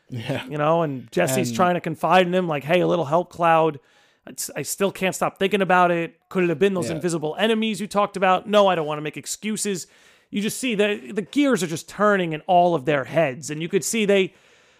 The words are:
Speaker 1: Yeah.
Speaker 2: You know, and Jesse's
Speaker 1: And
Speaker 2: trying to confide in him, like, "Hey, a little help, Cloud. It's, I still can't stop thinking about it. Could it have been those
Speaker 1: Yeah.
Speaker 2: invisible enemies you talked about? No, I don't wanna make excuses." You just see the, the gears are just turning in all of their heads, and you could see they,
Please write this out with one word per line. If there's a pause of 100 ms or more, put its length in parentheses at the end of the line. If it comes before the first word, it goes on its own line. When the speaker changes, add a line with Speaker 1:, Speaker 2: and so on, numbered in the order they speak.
Speaker 1:
Yeah.
Speaker 2:
You
know,
and
Jesse's
Speaker 1:
And
Speaker 2:
trying
to
confide
in
him,
like,
"Hey,
a
little
help,
Cloud. (460)
It's,
I
still
can't
stop
thinking
about
it.
Could
it
have
been
those
Speaker 1:
Yeah.
Speaker 2:
invisible
enemies
you
talked
about?
No,
I
don't
wanna
make
excuses." (440)
You
just
see
the,
the
gears
are
just
turning
in
all
of
their
heads,
and
you
could
see
they, (480)